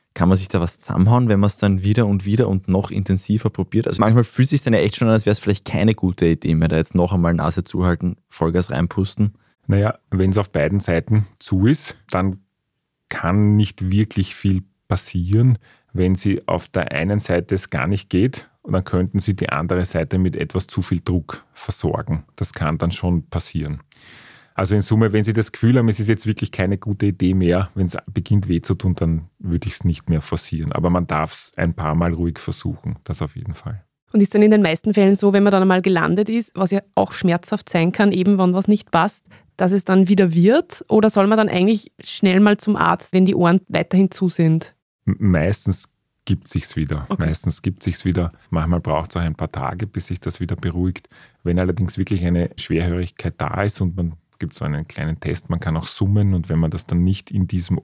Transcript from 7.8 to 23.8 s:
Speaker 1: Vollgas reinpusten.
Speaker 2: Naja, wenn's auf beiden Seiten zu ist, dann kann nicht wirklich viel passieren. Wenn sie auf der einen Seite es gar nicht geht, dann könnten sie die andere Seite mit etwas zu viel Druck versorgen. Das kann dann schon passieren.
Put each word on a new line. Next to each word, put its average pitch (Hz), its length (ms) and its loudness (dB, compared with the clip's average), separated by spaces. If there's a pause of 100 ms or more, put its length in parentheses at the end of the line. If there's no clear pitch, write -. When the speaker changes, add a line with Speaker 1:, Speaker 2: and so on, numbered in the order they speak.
Speaker 1:
Vollgas 85 420 -2
reinpusten. 95 640 -2 (320)
Speaker 2:
Naja, 101 320 0 (120)
wenn's 95 260 2
auf 101 140 0
beiden 82 300 0
Seiten 101 460 0 (120)
zu 98 280 0
ist, - 300 0 (140)
dann 95 300 -2 (680)
kann 104 480 2
nicht 98 340 0
wirklich 104 440 -2
viel 95 280 -2 (260)
passieren. 101 720 0 (360)
Wenn 92 220 2
sie 95 320 -2
auf 87 200 -2
der - 240 -4
einen 92 260 -2
Seite 87 360 -2
es - 160 -4
gar 69 160 -4
nicht 95 240 -4
geht, 104 400 -2 (140)
dann 92 200 -2
könnten 92 360 -2
sie 101 140 -2
die - 140 -4
andere 90 380 -2
Seite 82 320 -2
mit 90 180 0
etwas 80 300 -4
zu - 160 -4
viel 85 200 -4
Druck - 420 -4 (100)
versorgen. - 720 -4 (120)
Das - 160 -6
kann 80 240 -4
dann 87 160 0
schon 87 360 -2
passieren. 73 520 -6 (720)